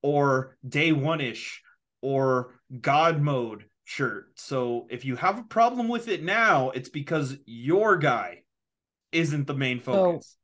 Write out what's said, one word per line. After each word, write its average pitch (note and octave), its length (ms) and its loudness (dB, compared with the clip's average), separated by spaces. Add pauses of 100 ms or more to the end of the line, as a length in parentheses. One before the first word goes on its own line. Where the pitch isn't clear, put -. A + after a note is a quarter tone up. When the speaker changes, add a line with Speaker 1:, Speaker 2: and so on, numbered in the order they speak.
Speaker 1:
or C#3 540 2 (100)
Day D3+ 260 2
One-ish D#3 680 -2 (400)
or C3 540 0 (260)
God D3+ 400 2
Mode B2 440 -2 (200)
shirt. A2 420 -6 (100)
So B2 540 -6
if B2 140 -10
you C3 120 -4
have F#3+ 220 0
a A#3+ 60 -14
problem A#3 440 2
with A#3 200 -4
it E3+ 140 -4
now, F3+ 480 2
it's C3+ 180 -8
because C#3+ 560 -4
your E3+ 520 2
guy A2+ 480 -2 (680)
isn't D3+ 340 0
the C#3+ 80 -4
main B2+ 280 -2
Speaker 2:
So, C3 100 -4
Speaker 1:
focus. F3+ 520 0